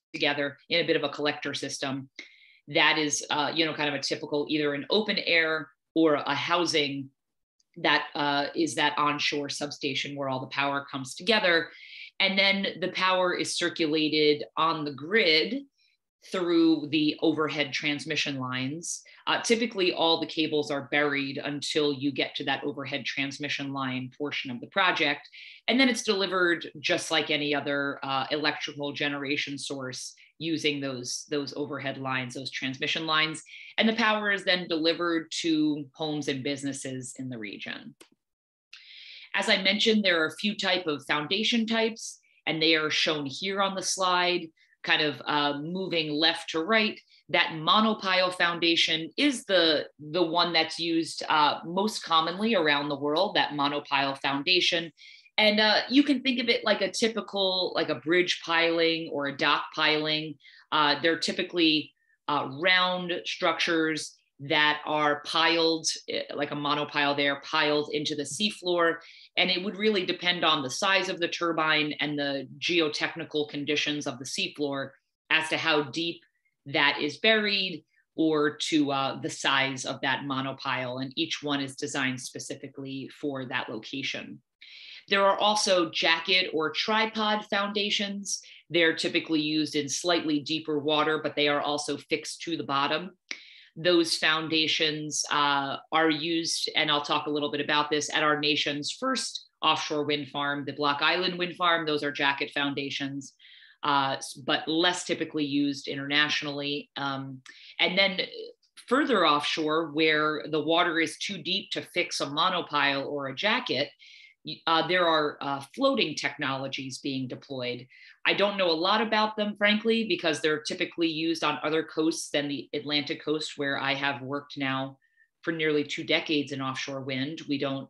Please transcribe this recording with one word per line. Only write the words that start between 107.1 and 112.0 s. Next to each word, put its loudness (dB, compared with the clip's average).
and 2
then 2
further 4
offshore, 2
where 2
the 2
water 2
is 0
too -6
deep -4
to -6
fix -4